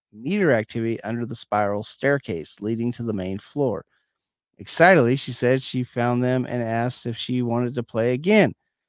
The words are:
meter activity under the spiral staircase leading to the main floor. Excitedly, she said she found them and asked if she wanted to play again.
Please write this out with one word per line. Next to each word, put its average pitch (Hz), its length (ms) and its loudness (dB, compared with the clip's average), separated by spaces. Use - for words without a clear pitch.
meter 151 400 0
activity 113 520 -2
under 117 220 -4
the 123 80 -10
spiral 104 480 -2
staircase 117 800 -4
leading 113 320 -2
to 120 120 -10
the 113 100 -2
main 95 260 -6
floor. 127 460 -4
Excitedly, 135 580 6
she 135 160 -4
said 127 320 2
she 127 220 -4
found 123 360 0
them 127 240 0
and 120 160 -4
asked 117 440 -4
if 117 100 -6
she 127 260 -4
wanted 120 340 -2
to 135 80 -4
play 117 280 0
again. 156 400 4